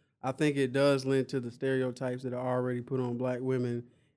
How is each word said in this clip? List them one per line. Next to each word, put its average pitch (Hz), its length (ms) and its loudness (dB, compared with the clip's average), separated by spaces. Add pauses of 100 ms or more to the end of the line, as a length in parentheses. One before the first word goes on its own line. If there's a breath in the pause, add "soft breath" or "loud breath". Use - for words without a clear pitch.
(240 soft breath)
I 131 100 -2
think 147 240 2
it 131 160 2
does 139 320 4
lend 135 240 2
to 139 100 -2
the 120 120 -8
stereotypes 127 720 -2
that 123 100 -4
are 123 120 -4 (120)
already 123 240 -2
put 131 200 -2
on 123 160 -2
black 123 240 0
women, 123 420 0 (340 soft breath)